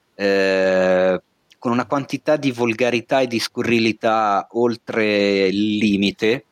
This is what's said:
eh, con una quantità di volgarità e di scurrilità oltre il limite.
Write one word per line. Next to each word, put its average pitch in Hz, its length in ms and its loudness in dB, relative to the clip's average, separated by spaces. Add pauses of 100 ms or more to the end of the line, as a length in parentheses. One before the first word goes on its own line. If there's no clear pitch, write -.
(140)
eh, 95 1040 2 (380)
con 123 140 -4
una 120 140 -2
quantità 143 500 -2
di 139 160 -2
volgarità 120 680 -2
e 131 60 0
di 117 120 -4
scurrilità 113 1120 0
oltre 107 960 0
il 104 300 0
limite. 104 760 0